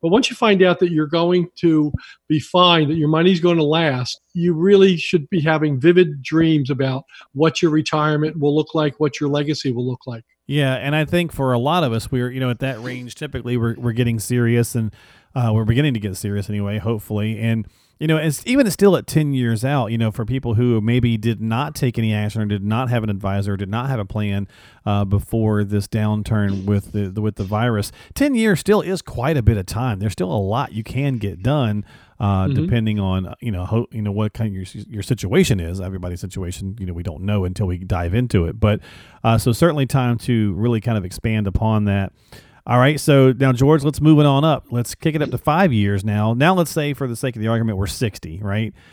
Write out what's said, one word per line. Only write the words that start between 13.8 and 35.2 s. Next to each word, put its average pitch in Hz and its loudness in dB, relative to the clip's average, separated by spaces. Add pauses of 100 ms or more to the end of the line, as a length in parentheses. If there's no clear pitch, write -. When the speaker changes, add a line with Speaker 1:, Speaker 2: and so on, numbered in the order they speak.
Speaker 2:
getting 117 0
serious 120 2
and, 110 -2 (420)
uh, 120 0
we're 110 2
beginning 127 2
to 110 -4
get 98 -6
serious 101 -6
anyway, 104 -4
hopefully. 107 -4
And, 113 -2 (320)
you 151 -4
know, 156 2
it's, 156 -2
even 254 4
it's 180 -2
still 196 6
at - -2
ten 151 0
years 117 0
out, 135 0
you 113 -4
know, 113 2
for 107 -6
people 120 -4
who 117 2
maybe 117 2
did 110 -2
not 117 -4
take 123 -2
any 113 0
action 104 -2
or - 0
did 101 -2
not 113 -2
have 120 0
an 107 -4
advisor, 98 -4
did 95 -6
not 117 -4
have 131 -4
a 104 -4
plan, 101 -4 (360)
uh, 101 0
before 104 0
this 101 -4
downturn 107 -2
with 101 0
the, 101 -4
the, 101 -6
with 107 -4
the 104 -6
virus, 107 -2 (200)
ten 277 0
years 220 2
still 196 2
is 180 -4
quite 143 -2
a 120 -2
bit 113 4
of 95 -4
time. 117 -4
There's 101 -2
still 180 -4
a 156 -2
lot 104 -2
you 110 -8
can 139 -2
get 98 -6
done, 110 0 (340)
uh, 95 2
Speaker 1:
Mm-hmm. 131 0
Speaker 2:
depending 110 0
on, 95 -2
you 120 -6
know, 90 -4
ho-, 110 -2
you 110 -8
know, 104 -4
what 104 -2
kind 113 -4
of 95 -10
your, 104 -12
your 104 -10
situation 113 0